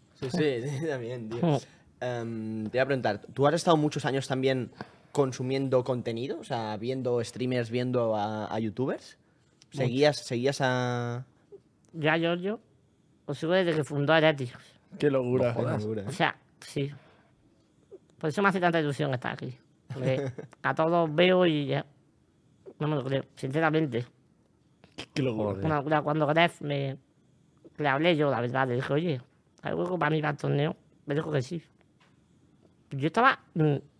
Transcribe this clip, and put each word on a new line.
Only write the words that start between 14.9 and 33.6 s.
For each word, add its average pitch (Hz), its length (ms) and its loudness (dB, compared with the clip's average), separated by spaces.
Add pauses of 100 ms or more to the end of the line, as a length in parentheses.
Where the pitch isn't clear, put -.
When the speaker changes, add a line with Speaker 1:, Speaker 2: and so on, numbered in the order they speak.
Speaker 3:
Qué 147 100 4
locura. 127 400 2
Speaker 4:
No 120 40 -2
jodas. 120 240 0
Speaker 1:
Qué 107 60 -4
locura, 107 200 -4
¿eh? 101 40 -8
Speaker 2:
O 135 40 -8
sea, - 240 0 (240)
sí. 143 320 -6 (1300)
Por 160 100 -2
eso 175 120 -2
me 202 80 4
hace 190 100 0
tanta 170 220 4
ilusión 143 320 -2
estar 120 200 -6
aquí. 127 220 -10 (380)
Porque 131 380 -2 (160)
Speaker 1:
<laughs> - 160 -20
Speaker 2:
a 135 120 0
todos 165 400 2
veo 180 300 6
y 147 220 2
ya. 139 180 -2 (920)
No 151 100 -2
me 156 60 0
lo 135 100 -2
creo, 135 180 -2 (120)
sinceramente. 151 680 0 (920)
Speaker 3:
Qué, - 160 -12
qué 143 100 0
locura. 110 280 0
Speaker 4:
Joder. 98 140 -4
Speaker 2:
Una 156 120 0
locura. 151 240 2
Cuando 151 260 0
Gref 160 340 4
me, 139 360 -4 (800)
le 147 100 -2
hablé 151 300 4
yo, 147 120 4
la 117 120 0
verdad, 127 260 0
le 123 80 0
dije, 131 180 -2
"Oye, 151 280 0 (400)
¿hay - 120 -4
hueco 175 240 -2
para 151 140 2
mí 156 100 2
para 151 100 0
el 143 60 -4
torneo?". 143 380 0 (300)
Me 143 100 -2
dijo 156 160 -2
que 143 100 0
sí. 160 220 -8 (1300)
Yo 139 160 -2
estaba, 233 320 2 (160)
mm, 151 200 4 (240)